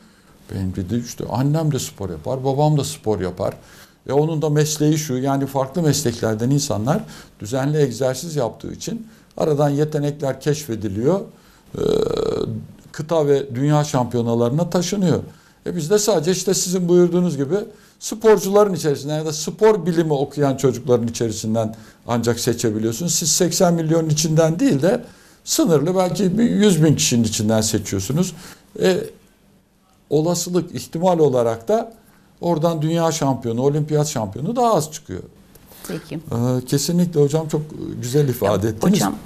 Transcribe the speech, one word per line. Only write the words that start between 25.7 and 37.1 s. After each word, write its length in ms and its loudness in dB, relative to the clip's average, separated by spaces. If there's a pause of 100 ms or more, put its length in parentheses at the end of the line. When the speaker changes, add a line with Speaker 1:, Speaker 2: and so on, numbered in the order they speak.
Speaker 1:
belki 420 0
bir 120 2
yüz 340 4
bin 120 6
kişinin 280 2
içinden 360 0
seçiyorsunuz. 760 -2 (480)
E, 140 4 (1120)
olasılık, 640 0
ihtimal 440 0
olarak 500 2
da 240 0 (480)
oradan 420 0
dünya 300 0
şampiyonu, 500 -2
olimpiyat 460 0
şampiyonu 480 -6
daha 180 2
az 180 0
çıkıyor. 300 -12 (680)
Speaker 2:
Peki. 260 -10
Speaker 1:
Ee, 520 -2
kesinlikle 540 2